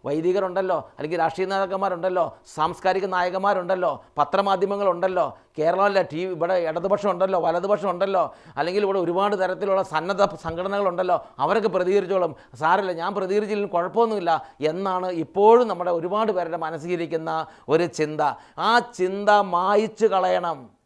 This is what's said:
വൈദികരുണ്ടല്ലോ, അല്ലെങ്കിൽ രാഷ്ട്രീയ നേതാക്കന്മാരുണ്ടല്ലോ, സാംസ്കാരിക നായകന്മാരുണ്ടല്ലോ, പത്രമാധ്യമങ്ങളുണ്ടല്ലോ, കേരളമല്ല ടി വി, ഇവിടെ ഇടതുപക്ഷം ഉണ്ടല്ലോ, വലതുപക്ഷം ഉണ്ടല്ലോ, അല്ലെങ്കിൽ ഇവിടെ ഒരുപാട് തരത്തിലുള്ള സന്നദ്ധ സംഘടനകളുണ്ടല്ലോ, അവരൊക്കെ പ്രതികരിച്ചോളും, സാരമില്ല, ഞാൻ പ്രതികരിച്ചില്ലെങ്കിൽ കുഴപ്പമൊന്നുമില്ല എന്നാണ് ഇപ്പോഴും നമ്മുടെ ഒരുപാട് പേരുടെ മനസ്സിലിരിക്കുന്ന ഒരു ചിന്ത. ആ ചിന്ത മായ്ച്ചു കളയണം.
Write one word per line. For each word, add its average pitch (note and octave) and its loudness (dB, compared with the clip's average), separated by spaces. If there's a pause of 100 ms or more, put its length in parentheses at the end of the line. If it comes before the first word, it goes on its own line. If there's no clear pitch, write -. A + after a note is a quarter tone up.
വൈദികരുണ്ടല്ലോ, F3+ 0 (200)
അല്ലെങ്കിൽ D#3 -4
രാഷ്ട്രീയ D#3+ -2
നേതാക്കന്മാരുണ്ടല്ലോ, F#3 -2 (300)
സാംസ്കാരിക F#3 0
നായകന്മാരുണ്ടല്ലോ, F3+ 0 (280)
പത്രമാധ്യമങ്ങളുണ്ടല്ലോ, F#3+ 0 (320)
കേരളമല്ല F#3 2
ടി D#3 -6
വി, F#3 -6
ഇവിടെ E3+ 0 (140)
ഇടതുപക്ഷം F#3+ 0
ഉണ്ടല്ലോ, F#3 2
വലതുപക്ഷം F#3 0
ഉണ്ടല്ലോ, F#3+ 0 (320)
അല്ലെങ്കിൽ F3+ 0
ഇവിടെ F#3+ 0
ഒരുപാട് G3 0
തരത്തിലുള്ള F#3+ 0
സന്നദ്ധ F#3 0 (160)
സംഘടനകളുണ്ടല്ലോ, F3+ -2 (260)
അവരൊക്കെ G3+ 2
പ്രതികരിച്ചോളും, F3+ 0 (300)
സാരമില്ല, F3+ 2
ഞാൻ G3 -4
പ്രതികരിച്ചില്ലെങ്കിൽ G3+ -2
കുഴപ്പമൊന്നുമില്ല F3+ 0 (320)
എന്നാണ് F#3 -2 (160)
ഇപ്പോഴും A3+ 6
നമ്മുടെ F3 -2
ഒരുപാട് G#3 -2
പേരുടെ E3 -4
മനസ്സിലിരിക്കുന്ന D#3+ -4 (420)
ഒരു E3+ 4 (140)
ചിന്ത. D3+ -2 (500)
ആ - 4 (280)
ചിന്ത G3 0 (240)
മായ്ച്ചു G#3+ 2
കളയണം. F3+ 0 (260)